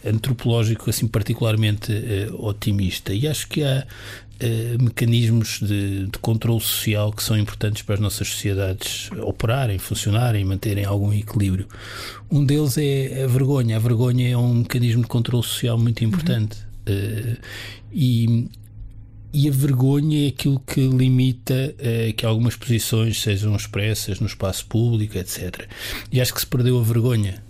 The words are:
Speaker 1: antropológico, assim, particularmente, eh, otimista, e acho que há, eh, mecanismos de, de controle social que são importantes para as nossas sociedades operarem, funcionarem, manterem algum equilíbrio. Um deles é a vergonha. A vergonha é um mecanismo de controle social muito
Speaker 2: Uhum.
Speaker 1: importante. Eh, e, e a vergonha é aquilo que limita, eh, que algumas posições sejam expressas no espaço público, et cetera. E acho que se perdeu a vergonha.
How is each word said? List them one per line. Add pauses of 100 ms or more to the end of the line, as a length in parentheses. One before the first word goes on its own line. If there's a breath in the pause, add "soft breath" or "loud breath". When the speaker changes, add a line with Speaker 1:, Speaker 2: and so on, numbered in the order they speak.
Speaker 1:
antropológico,
assim,
particularmente,
eh,
otimista,
e
acho
que
há, (540 loud breath)
eh,
mecanismos
de,
de
controle
social
que
são
importantes
para
as
nossas
sociedades (140)
operarem,
funcionarem,
manterem
algum
equilíbrio. (600 loud breath)
Um
deles
é
a
vergonha.
A
vergonha
é
um
mecanismo
de
controle
social
muito
Speaker 2:
Uhum.
Speaker 1:
importante. (280)
Eh, (540 loud breath)
e, (840)
e
a
vergonha
é
aquilo
que
limita,
eh,
que
algumas
posições
sejam
expressas
no
espaço
público,
et
cetera. (440 loud breath)
E
acho
que
se
perdeu
a
vergonha.